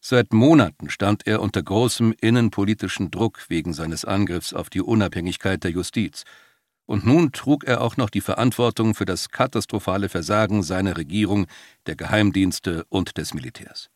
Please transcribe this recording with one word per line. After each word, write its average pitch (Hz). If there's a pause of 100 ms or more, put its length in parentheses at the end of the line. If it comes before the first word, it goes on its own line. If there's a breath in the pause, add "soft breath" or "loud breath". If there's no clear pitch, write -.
Seit 120
Monaten 113
stand 101
er 107
unter 98
großem 113
innenpolitischen 107
Druck -
wegen 85
seines 80
Angriffs 92
auf -
die 92
Unabhängigkeit 95
der 92
Justiz. 87 (640 soft breath)
Und 104
nun 151
trug 143
er 123
auch 117
noch 107
die 101
Verantwortung 113
für -
das 92
katastrophale 101
Versagen 98
seiner 92
Regierung, 95 (400 loud breath)
der -
Geheimdienste 92
und -
des 78
Militärs. -